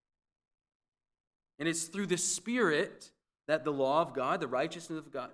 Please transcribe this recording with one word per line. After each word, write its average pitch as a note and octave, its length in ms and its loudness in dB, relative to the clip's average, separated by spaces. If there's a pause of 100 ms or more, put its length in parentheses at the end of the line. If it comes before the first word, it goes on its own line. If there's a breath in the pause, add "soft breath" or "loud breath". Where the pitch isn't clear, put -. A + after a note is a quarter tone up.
(1600)
And D3 80 -2
it's E3 180 0
through G3 220 -4
the F3 120 0
Spirit F3 920 0 (380)
that D3 160 2
the D3+ 80 0
law C#3 280 4
of C#3+ 140 0
God, C3+ 240 0
the D#3+ 80 -4
righteousness D#3+ 520 -4
of C#3+ 140 -14
God, B2 220 -8